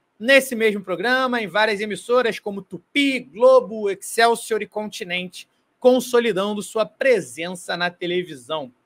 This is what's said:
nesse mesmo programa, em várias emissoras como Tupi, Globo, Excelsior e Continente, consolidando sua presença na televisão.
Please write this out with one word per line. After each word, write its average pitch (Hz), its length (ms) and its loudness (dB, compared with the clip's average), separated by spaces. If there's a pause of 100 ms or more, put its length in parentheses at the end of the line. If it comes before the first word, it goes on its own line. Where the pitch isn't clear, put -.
(160)
nesse 262 380 4
mesmo 214 260 0
programa, 240 600 0
em 202 60 -6
várias 208 320 0
emissoras 220 580 -2
como 196 240 -10
Tupi, 269 560 -2
Globo, 214 720 2
Excelsior 226 720 0
e 202 40 -8
Continente, 180 840 -8 (320)
consolidando 233 840 2
sua 214 240 -4
presença 180 920 -2
na 175 140 -2
televisão. 170 800 -6 (160)